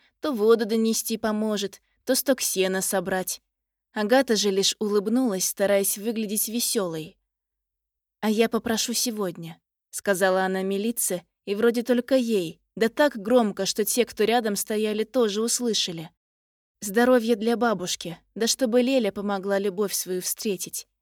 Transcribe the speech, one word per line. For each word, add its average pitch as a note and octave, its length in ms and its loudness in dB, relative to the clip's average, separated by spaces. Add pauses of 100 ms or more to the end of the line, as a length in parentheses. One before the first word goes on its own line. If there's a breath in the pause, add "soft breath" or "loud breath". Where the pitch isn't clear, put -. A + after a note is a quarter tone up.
(200)
то D4+ 140 -2
воду A3+ 320 4
донести A3+ 520 0
поможет, G#3+ 640 -4 (240)
то C4 100 2
сток - 260 0
сена F#3+ 400 0
собрать. G3 600 -2 (520)
Агата A#3 420 2
же G3+ 140 0
лишь F#3+ 300 0
улыбнулась, G#3 680 0
стараясь G3 500 0
выглядеть G#3+ 500 -4
весёлой. F#3 720 -4 (1040)
«А G#3+ 80 0
я A3 180 4
попрошу A3+ 460 -2
сегодня», F3+ 680 -4 (320)
сказала F#3+ 540 2
она F#3+ 180 -2
милице, G3 600 -2 (220)
и G3+ 100 -4
вроде A#3 280 2
только B3 320 0
ей, G#3+ 460 0 (140)
да A3 120 2
так C#4+ 300 0
громко, G#3 480 2
что - 180 -2
те, A3 220 0
кто - 180 -2
рядом A3 320 2
стояли, G#3+ 480 -2
тоже A3 380 0
услышали. G3+ 680 -2 (680)
«Здоровье A#3 560 2
для A3 220 0
бабушки, F3+ 600 -2 (160)
да A3 140 -2
чтобы B3 340 2
Леля A#3+ 300 2
помогла G3 480 -2
любовь G3 340 -2
свою F3+ 280 -4
встретить - 640 -6 (140)